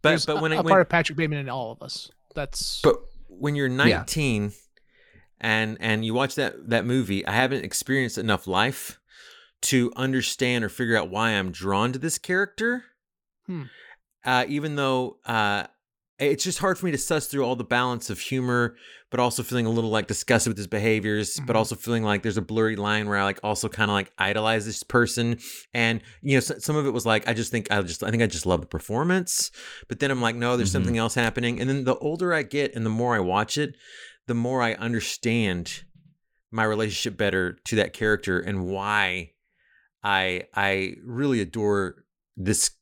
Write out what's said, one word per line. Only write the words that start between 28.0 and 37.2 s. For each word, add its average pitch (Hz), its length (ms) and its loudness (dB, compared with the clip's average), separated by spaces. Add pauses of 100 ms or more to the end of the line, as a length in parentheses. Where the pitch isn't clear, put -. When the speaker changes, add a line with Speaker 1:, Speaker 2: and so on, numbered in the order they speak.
Speaker 1:
I 104 60 -2
think 117 120 2
I 113 40 4
just - 180 -4
love 87 160 2
the - 60 -12
performance. 165 840 -2 (380)
But 123 120 -8
then 139 100 2
I'm 127 100 0
like, 117 160 0
"No, 120 220 2
there's 101 100 2
Speaker 3:
Mm-hmm. 90 60 0
Speaker 1:
something 110 240 0
else 113 160 0
happening." 120 440 0
And 127 120 -2
then 135 140 -2
the 131 120 2
older 165 380 -2
I 156 80 0
get 139 320 -2
and 113 100 -2
the 110 60 0
more 120 260 0
I 104 40 2
watch 95 360 0
it, 147 180 -2 (520)
the 120 80 -2
more 123 280 0
I 113 120 2
understand 110 1120 -2 (640)
my 110 140 0
relationship 107 520 -2
better 95 380 0 (100)